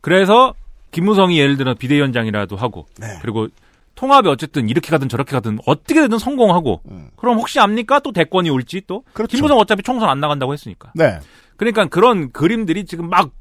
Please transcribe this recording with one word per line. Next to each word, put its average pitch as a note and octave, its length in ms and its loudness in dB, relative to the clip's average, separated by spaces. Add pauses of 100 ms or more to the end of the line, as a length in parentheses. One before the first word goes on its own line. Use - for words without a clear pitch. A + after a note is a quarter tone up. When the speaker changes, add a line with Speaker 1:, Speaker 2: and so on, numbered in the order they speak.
Speaker 1:
그래서 G3 520 4 (380)
김무성이 F#3 480 2
예를 C#3 180 2
들어 B2+ 180 -2
비대위원장이라도 A#2 800 -2
하고, F#2+ 320 -8 (100)
Speaker 2:
네. G#2 100 -12 (140)
Speaker 1:
그리고 A2 260 -6 (480)
통합이 C4 320 4
어쨌든 C#3 420 -2
이렇게 C#3 200 -2
가든 C#3 200 0
저렇게 A#2 240 -4
가든 A2+ 340 -4
어떻게 C#4+ 340 2
되든 A#3 160 2
성공하고, G3 720 0
Speaker 2:
음. E2+ 260 -20
Speaker 1:
그럼 A#3+ 220 0
혹시 - 220 -4
압니까? A3+ 400 2
또 C#4 120 -6
대권이 F3 380 0
올지 C#3 380 -4
또. G3 160 -10 (100)
Speaker 2:
그렇죠. A3+ 240 -6
Speaker 1:
김무성 C#4+ 220 4
어차피 G3+ 240 0
총선 A3+ 260 -2
안 C3+ 100 0
나간다고 C#3+ 340 -2
했으니까. - 420 -16
Speaker 2:
네. B2+ 240 0 (380)
Speaker 1:
그러니까 G#3+ 280 0
그런 F3+ 460 2
그림들이 G3 540 -2
지금 E3+ 240 -10
막 F3+ 200 2 (120)